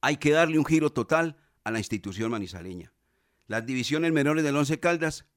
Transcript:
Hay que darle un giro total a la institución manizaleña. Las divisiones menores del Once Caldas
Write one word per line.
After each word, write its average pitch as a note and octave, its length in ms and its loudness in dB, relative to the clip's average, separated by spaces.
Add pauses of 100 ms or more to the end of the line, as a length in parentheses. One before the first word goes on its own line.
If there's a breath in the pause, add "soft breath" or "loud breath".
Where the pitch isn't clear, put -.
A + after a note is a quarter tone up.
Hay C#3 160 0
que D3 160 2
darle D#3+ 260 4
un D3 60 2
giro D3+ 260 2
total D#3 460 0 (260)
a G#2+ 80 -6
la A2+ 80 -2
institución G#2 520 -6
manizaleña. F#2 600 -10 (540)
Las A2+ 180 -4
divisiones C3+ 480 -2
menores D3+ 320 2
del C#3+ 120 0
Once D3 240 0
Caldas E3 460 -2 (100)